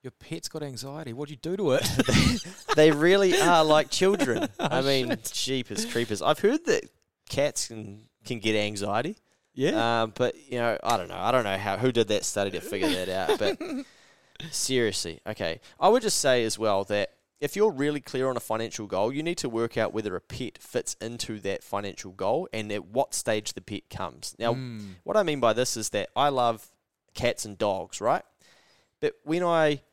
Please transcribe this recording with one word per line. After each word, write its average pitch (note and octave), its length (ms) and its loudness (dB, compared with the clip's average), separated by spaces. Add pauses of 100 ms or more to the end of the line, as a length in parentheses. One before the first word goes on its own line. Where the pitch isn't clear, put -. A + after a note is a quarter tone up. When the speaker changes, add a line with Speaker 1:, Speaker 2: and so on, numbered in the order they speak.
Speaker 1:
Your B2+ 80 -14
pet's - 380 -12
got D#3 160 -8
anxiety. C#3 480 -12
What C#3+ 160 -10
do D3+ 60 -14
you B2+ 60 -20
do F3 180 -6
to E3+ 140 4
it? - 240 4
Speaker 2:
<laughs> - 100 4 (680)
They, D#3 140 10
they - 20 10
really F3+ 500 6
are E3 240 6
like D3+ 260 6
children. F#3 640 2
Speaker 1:
<laughs> - 40 -20
Oh, - 120 -2
Speaker 2:
I C3 100 2
mean, C3 300 2
Speaker 1:
shit. - 220 -4
Speaker 2:
jeepers B2+ 540 -4
creepers. A2+ 360 -2
I've D3+ 180 2
heard C#4 240 2
that - 240 0 (400)
cats - 400 -2
can, G#2+ 400 -14 (160)
can B2 160 -6
get G#2+ 160 2
anxiety. G#2 600 -2 (380)
Speaker 1:
Yeah. A#2 480 2
Speaker 2:
Um, A2 140 -2
but, B2 180 0 (160)
you B2 80 -4
know, A#2 240 0
I A#2 140 2
don't F2+ 120 -4
know. F2+ 100 -10
I G2 120 -2
don't B2+ 140 4
know F#2+ 140 0
how, G2 180 -2
who B2 160 2
did A#2 160 4
that G#2 160 0
study G2 280 -2
to F2 80 -6
figure - 280 -4
that - 220 -2
out. F#4+ 280 -2
But - 220 -2
Speaker 1:
<laughs> - 920 -14
Speaker 2:
seriously, A2+ 760 -2
okay. G#2 340 -6 (180)
I E3+ 100 4
would A#3 140 4
just G#3+ 160 -2
say B2 260 4
as G#2+ 140 -2
well G2+ 260 2
that G#2 260 -2 (300)
if C#3+ 160 -6
you're G#3 160 2
really D3 280 -2
clear C3 280 -4
on B2+ 80 -2
a A#2 40 -4
financial A2+ 460 -6
goal, G2 260 0
you D3 100 -6
need E3+ 160 -4
to C#3 100 -4
work A#2 280 -2
out A2 160 0
whether G#2 220 -4
a F2 60 -6
pet - 380 -10
fits - 420 -6
into A2+ 400 -8
that G2 240 -6
financial G2 480 -8
goal G#2 400 -2
and G#2+ 180 -8
at G2+ 160 -6
what A#2 280 -2
stage G#2+ 400 -4
the - 60 -12
pet - 300 -12
comes. - 480 -10
Now, A#2 160 -2
Speaker 1:
Mm. A2 400 -10 (100)
Speaker 2:
what - 120 -2
I G#3+ 60 2
mean D3+ 180 -2
by A#2 120 4
this A#2+ 240 0
is A2 140 -6
that G2+ 240 -4
I C#3 140 2
love A#2+ 380 0 (480)
cats - 300 -2
and G2+ 140 -12
dogs, F#2+ 420 -4
right? B2 220 0 (760)
But - 140 -2 (100)
when E3 180 -2
I D#3+ 400 2 (100)